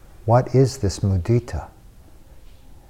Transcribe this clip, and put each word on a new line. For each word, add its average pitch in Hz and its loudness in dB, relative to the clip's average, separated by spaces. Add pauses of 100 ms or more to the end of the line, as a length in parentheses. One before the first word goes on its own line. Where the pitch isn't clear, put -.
(260)
What 120 2
is 131 2
this - -4
mudita? 95 -2 (1200)